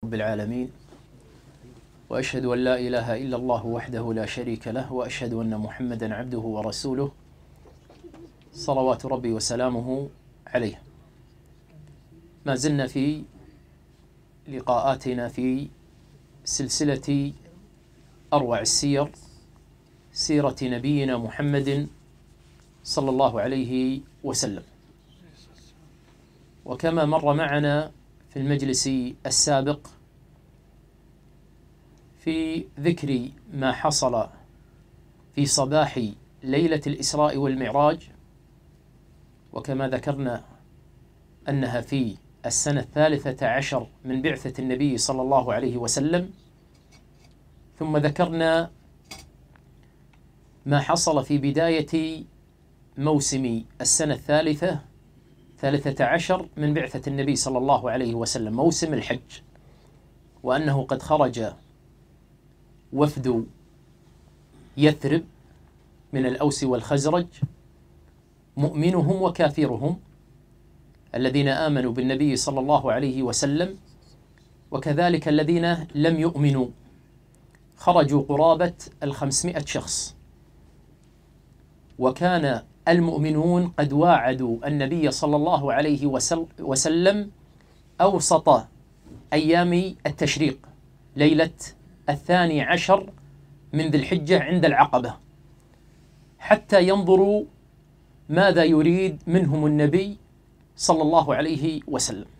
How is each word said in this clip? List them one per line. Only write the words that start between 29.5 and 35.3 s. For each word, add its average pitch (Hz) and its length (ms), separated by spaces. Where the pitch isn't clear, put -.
في 160 400
ذكر 143 480
ما 135 200
حصل 123 560